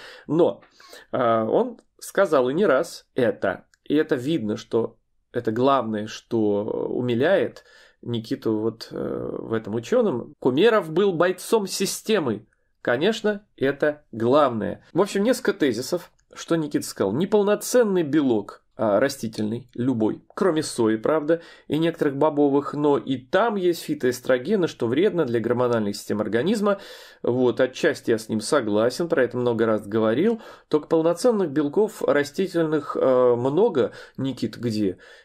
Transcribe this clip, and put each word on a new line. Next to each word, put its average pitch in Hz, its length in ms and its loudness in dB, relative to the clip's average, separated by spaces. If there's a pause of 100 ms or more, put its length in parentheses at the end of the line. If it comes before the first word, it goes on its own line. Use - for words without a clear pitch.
(260)
Но, 151 360 0 (500)
а, 113 320 2
он 202 340 0 (220)
сказал 151 500 2
и 139 40 -2
не 196 120 2
раз 147 480 0
это. 101 520 -2 (180)
И 147 100 -2
это 156 220 2
видно, 120 400 -4
что 117 420 -4 (340)
это 117 200 -4
главное, 113 560 0
что 104 560 -2 (260)
умиляет 123 720 0 (400)
Никиту 117 560 -4
вот, 113 320 -6
э, - 480 -6
в - 140 -8
этом 110 240 -4
ученом. 170 640 -2
Кумеров 170 500 2
был 196 220 2
бойцом 185 560 0
системы. 170 760 -2 (380)
Конечно, 202 640 -2 (100)
это 143 540 0
главное. 117 840 0
В 160 80 0
общем, 196 220 0
несколько 226 300 0
тезисов, 135 580 -2 (240)
что - 220 -2
Никита 151 280 -2
сказал. 101 280 -2
Неполноценный 202 920 0
белок, 135 600 0 (100)
а, 107 260 2
растительный, 110 760 -4
любой, 117 500 -2 (100)
кроме 160 280 0
сои, 110 340 0
правда, 151 460 0 (260)
и 147 100 -2
некоторых 160 380 -2
бобовых, 143 560 2
но 147 240 2
и 131 220 -4
там 208 380 0
есть 175 260 0
фитоэстрогены, 143 840 0
что 127 220 -2
вредно 170 380 2
для 117 140 0
гормональных 117 540 0
систем 107 280 -4
организма. 196 560 0 (440)
Вот, 123 380 2
отчасти 131 500 0
я 110 80 2
с - 120 -10
ним 110 100 -2
согласен, 117 680 0
про 156 140 2
это 120 140 -2
много 117 300 0
раз 107 200 0
говорил. 117 540 0 (280)
Только 151 200 0
полноценных 170 600 2
белков 151 520 0
растительных, 156 960 0
э, 127 380 4
много, 139 560 0 (240)
Никит, 127 400 -6
где? 104 400 -2 (280)